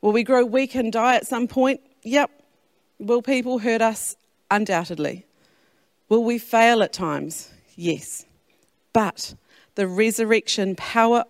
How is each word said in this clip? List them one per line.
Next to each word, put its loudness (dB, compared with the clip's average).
Will 2
we 2
grow 4
weak 0
and -2
die 2
at -2
some -2
point? 0
Yep. 0
Will 0
people -2
hurt 0
us? -2
Undoubtedly. -2
Will 2
we 0
fail 4
at -2
times? -6
Yes. -6
But -2
the -2
resurrection 0
power 2